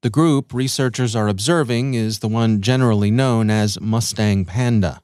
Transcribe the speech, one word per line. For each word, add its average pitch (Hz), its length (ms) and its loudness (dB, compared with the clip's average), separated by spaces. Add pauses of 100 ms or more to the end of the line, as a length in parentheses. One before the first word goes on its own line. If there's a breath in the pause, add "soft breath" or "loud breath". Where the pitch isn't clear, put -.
The 120 80 -2
group 143 440 0
researchers 127 600 -2
are 107 100 0
observing 123 680 0
is 110 260 -2
the 110 80 -4
one 110 340 2
generally 113 480 2
known 117 400 2
as 104 300 0
Mustang 104 640 0
Panda. 104 600 -2